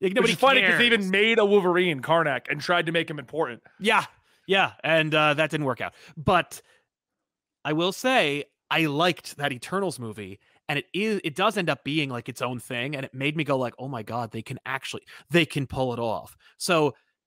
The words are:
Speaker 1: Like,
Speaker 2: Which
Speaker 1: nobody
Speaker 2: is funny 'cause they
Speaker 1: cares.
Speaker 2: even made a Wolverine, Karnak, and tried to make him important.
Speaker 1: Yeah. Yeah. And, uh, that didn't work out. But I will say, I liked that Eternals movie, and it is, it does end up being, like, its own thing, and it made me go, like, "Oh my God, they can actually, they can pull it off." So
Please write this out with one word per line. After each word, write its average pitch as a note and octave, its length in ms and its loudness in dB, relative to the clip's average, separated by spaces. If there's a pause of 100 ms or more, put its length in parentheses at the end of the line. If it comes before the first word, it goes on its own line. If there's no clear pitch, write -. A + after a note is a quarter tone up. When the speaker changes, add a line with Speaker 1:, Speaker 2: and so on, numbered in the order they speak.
Speaker 1:
Like, F#3 140 0
Speaker 2:
Which - 0 -
Speaker 1:
nobody A3+ 180 4
Speaker 2:
is E3 60 -4
funny C4 240 6
'cause F3+ 140 4
they A#3 80 4
Speaker 1:
cares. - 20 4
Speaker 2:
even G#3 240 2
made A3 280 4
a G#3 60 4
Wolverine, F3+ 560 4
Karnak, D3+ 480 0
and D3 120 -4
tried F3 260 2
to E3 40 -4
make E3 180 -2
him D3+ 100 -10
important. B2 440 -6 (160)
Speaker 1:
Yeah. G3+ 260 2 (420)
Yeah. F3+ 260 2 (100)
And, D#3 320 2
uh, D3+ 200 4
that D3+ 140 0
didn't D3+ 160 -4
work B2+ 160 -2
out. F2+ 120 -8 (240)
But E3 440 0 (1040)
I D3 80 0
will E3+ 180 0
say, F3+ 540 0 (240)
I D#3+ 160 2
liked D#3 520 -2
that C#3+ 140 -2
Eternals F3 480 -6
movie, G2+ 400 -12 (280)
and C#3+ 120 -2
it - 140 -10
is, G#3 300 -2
it D#3 120 -6
does G#3 220 0
end F3 120 -2
up C#3 140 -4
being, D3 260 -2
like, A#2+ 200 -10
its B2 120 -10
own B2 180 -6
thing, B2+ 360 -6
and C3+ 100 -8
it - 80 -16
made C#3 220 -4
me D#3+ 80 -2
go, C#3 140 0
like, B2+ 200 -4
"Oh B2+ 100 -10
my C3 160 -8
God, A#2 280 -6
they A2+ 100 -8
can B2 240 -12
actually, - 380 -8 (260)
they E3 160 4
can C#3 220 -4
pull C3 260 -4
it A#2 60 -6
off." A2 360 -6 (220)
So D#3 380 2 (320)